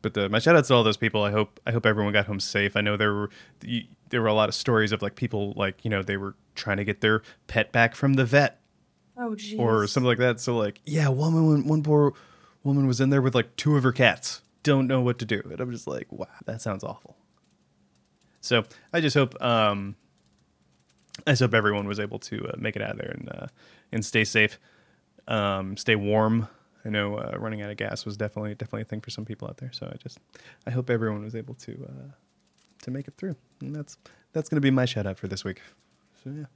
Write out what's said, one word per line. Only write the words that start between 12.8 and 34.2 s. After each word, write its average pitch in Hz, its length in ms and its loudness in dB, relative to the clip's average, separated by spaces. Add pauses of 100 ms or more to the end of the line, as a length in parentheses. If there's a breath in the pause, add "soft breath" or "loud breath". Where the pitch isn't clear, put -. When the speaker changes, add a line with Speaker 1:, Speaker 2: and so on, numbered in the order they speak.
Speaker 1:
was 123 140 2
in 135 100 4
there 139 120 6
with, 127 120 0
like, 120 220 0
two 151 200 2
of 135 60 4
her 127 100 4
cats. - 480 2 (220)
Don't 135 240 2
know 131 140 2
what 120 180 0
to 117 80 -6
do. 107 240 -2
And - 100 -10
I'm 127 120 -4
just - 160 -12
like, 62 240 -8
"Wow, - 160 -12 (180)
that 113 160 -8
sounds 98 220 -6
awful." - 320 -14 (1200 soft breath)
So 117 240 0 (280 loud breath)
I 170 80 0
just 151 140 0
hope, 135 280 2
um, 104 540 0 (1300)
I 147 60 4
just 127 100 4
hope 113 100 4
everyone 104 360 2
was 101 120 -4
able 107 200 -6
to, - 280 -8
uh, - 100 -8
make 110 180 -4
it 107 60 -6
out 107 100 -6
of - 60 -10
there - 120 -8
and, - 180 -10
uh, - 180 -12 (460 soft breath)
and 110 120 -2
stay 110 200 2
safe, 107 340 2 (720 soft breath)
um, 101 480 -2
stay - 200 0
warm. 110 520 2 (360 soft breath)
I 110 60 -8
know, 104 260 -2
uh, 117 220 -8
running 110 240 -8
out 104 80 -10
of 104 60 -12
gas 107 300 -8
was 104 100 -8
definitely, 107 380 -6
definitely 110 280 -10
a 107 40 -10
thing 107 140 -10
for 120 100 -16
some 110 140 -10
people 110 240 -12
out - 100 -16
there. 127 140 -12
So - 200 -14
I - 40 -14
just, - 220 -18 (480 loud breath)
I 120 40 -8
hope 123 200 -4
everyone 110 340 -2
was 110 120 -12
able 120 180 -12
to, - 180 -16 (160)
uh, 135 220 -18 (720)
to - 80 -10
make 135 180 -8
it - 100 -20
through. 190 180 -6 (240)
And 135 160 -10
that's, 147 200 -12 (360 soft breath)